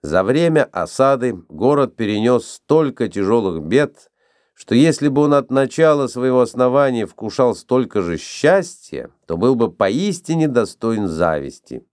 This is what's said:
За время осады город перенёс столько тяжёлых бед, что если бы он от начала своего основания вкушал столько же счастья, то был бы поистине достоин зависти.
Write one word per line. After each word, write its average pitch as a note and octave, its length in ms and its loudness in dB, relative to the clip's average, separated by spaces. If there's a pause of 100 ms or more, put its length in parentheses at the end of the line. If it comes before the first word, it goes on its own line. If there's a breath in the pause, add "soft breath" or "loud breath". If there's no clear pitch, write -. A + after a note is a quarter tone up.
За E2+ 200 0
время D3+ 420 2
осады B2 680 -2 (140)
город C3 460 0
перенёс A2 520 0
столько C#3+ 640 -2
тяжёлых F#2+ 540 -2
бед, C3 480 -2 (500)
что - 140 -4
если D3 340 2
бы C#3+ 140 2
он C#3+ 100 2
от C#3+ 180 0
начала C#3 560 2
своего B2+ 360 0
основания B2 640 0
вкушал A2+ 480 -2
столько B2 480 -2
же E2+ 160 -4
счастья, - 920 -2 (160)
то E2+ 120 -6
был B2 160 2
бы A2+ 180 0
поистине D#3 760 -2
достоин A2+ 600 -2
зависти. D#2 840 -4